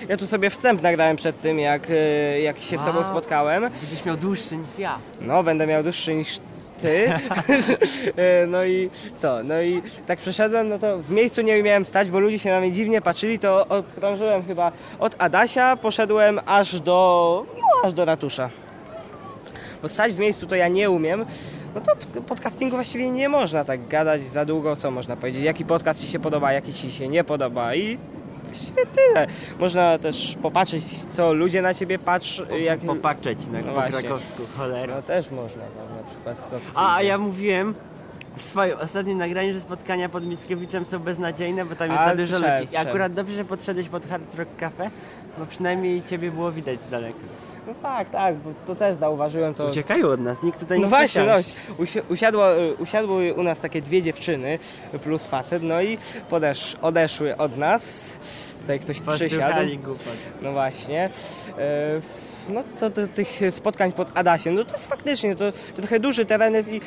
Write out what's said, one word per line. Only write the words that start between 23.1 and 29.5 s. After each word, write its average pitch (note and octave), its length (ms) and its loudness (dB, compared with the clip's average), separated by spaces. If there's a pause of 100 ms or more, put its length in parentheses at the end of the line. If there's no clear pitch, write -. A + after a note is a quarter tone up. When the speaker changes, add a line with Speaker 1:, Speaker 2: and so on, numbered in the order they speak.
Speaker 1:
nie C4 180 0
można E3+ 360 2
tak B2+ 220 -4
gadać D3+ 360 2
za C#3+ 220 -2
długo, D3+ 300 0
co C#3+ 160 -4
można B2 240 -6
powiedzieć. B2+ 280 -4
Jaki D#3 220 0
podcast E3 340 2
ci - 80 -10
się E3 120 -4
podoba, D3 340 2
jaki C#3 200 -2
ci B2+ 180 -8
się C3 160 -6
nie D#3+ 160 2
podoba B2 520 -2
i G#3+ 220 -2 (460)
właściwie - 420 -2
tyle. A#4 420 6 (320)